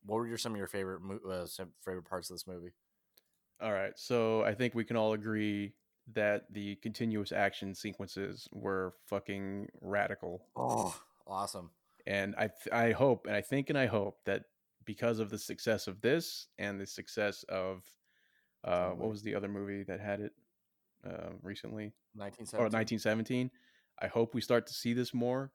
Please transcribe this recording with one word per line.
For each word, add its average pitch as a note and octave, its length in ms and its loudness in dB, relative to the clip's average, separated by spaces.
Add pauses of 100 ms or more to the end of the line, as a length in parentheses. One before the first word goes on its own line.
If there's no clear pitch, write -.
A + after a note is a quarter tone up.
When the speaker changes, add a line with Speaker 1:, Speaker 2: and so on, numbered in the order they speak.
Speaker 1:
What G#2 120 -2
were A#2 120 0
your, A#2 100 -4
some A#2 140 -2
of G#2+ 60 -4
your F#2+ 100 -4
favorite F#2+ 320 -4
mo-, G2 180 -8 (100)
uh, F2+ 180 -4
some E2+ 260 -12 (120)
favorite F#2 200 -6
parts F2+ 260 -6
of F#2 40 -12
this F2 120 -12
movie? F2 280 -12 (840)
Speaker 2:
All G#2+ 120 -2
right. G2 260 -2
So A2+ 460 4
I G#2+ 100 4
think A#2+ 200 0
we A#2 100 2
can A#2 120 0
all A2 180 6
agree G#2 600 0 (380)
that G#2 400 4
the G2+ 240 -4
continuous G#2+ 560 -2
action G2 420 0
sequences G2 800 -6
were F#2+ 420 -2 (120)
fucking G2+ 600 -4 (120)
radical. G2 760 -2
Speaker 1:
Oh, A#2 400 2 (320)
awesome. F#2+ 440 -4 (360)
Speaker 2:
And G2 300 2
I G#2+ 120 2
th-, - 240 -6
I A#2 200 6
hope, A#2+ 340 6
and G#2 80 0
I G#2 80 4
think C3+ 280 0
and D3 80 4
I C3 80 6
hope G#2 400 0
that G2 180 0 (400)
because A2+ 340 0
of G#2+ 120 0
the G#2 80 -4
success - 480 -2
of G2 140 -8
this D#3 480 2 (100)
and G2+ 220 -2
the F#2+ 60 -6
success G#2 580 -2
of, F#2+ 400 -2 (800)
uh, F2+ 260 4
Speaker 1:
John F2 80 -4
Speaker 2:
what A2 100 0
Speaker 1:
Wick. - 20 0
Speaker 2:
was G#2 120 -6
the G#2 120 -2
other G2+ 140 0
movie G2+ 360 -2
that F#2+ 160 -4
had G2+ 200 -2
it, G#2 120 -4 (720)
uh, E2+ 240 -8 (120)
recently? G#2 500 -8 (220)
Speaker 1:
Nineteen G2+ 320 -10
seventeen. A2 200 2
Speaker 2:
Or G#2+ 40 4
nineteen A2 280 2
seventeen. A#2 520 2 (500)
I - 60 -2
hope A#2 280 2
we A#2+ 60 2
start A#2 280 4
to - 60 -10
see A#2 200 0
this B2 180 0
more. B2+ 420 0